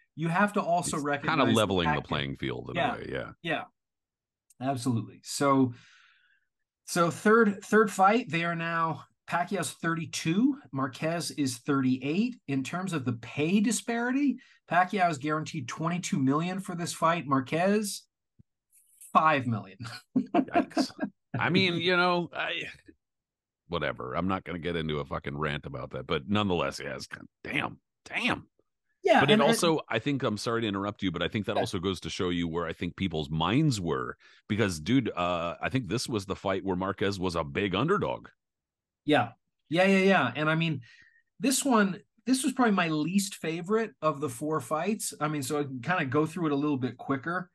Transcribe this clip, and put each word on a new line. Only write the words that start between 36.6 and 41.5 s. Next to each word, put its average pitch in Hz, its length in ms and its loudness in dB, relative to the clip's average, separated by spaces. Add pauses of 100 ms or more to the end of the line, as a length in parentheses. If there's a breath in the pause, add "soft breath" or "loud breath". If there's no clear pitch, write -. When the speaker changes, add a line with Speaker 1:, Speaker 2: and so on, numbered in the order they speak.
Speaker 2:
where 92 100 0
Marquez 98 420 -2
was 87 180 -2
a 82 100 0
big 87 300 -2
underdog. 101 520 -2 (800)
Speaker 1:
Yeah. 131 260 2 (380)
Yeah, 175 160 4
yeah, 196 140 6
yeah. 175 360 4
And 151 140 0
I 160 60 2
mean, 160 260 0 (580 loud breath)
this 262 240 0